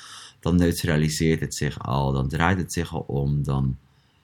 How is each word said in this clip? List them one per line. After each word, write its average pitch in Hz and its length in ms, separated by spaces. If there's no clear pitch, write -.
Dan 85 160
neutraliseert 80 840
het 73 160
zich 71 240
al, 67 320
dan 67 160
draait 82 300
het 82 160
zich 82 200
al 78 140
om, 69 360
dan, 67 340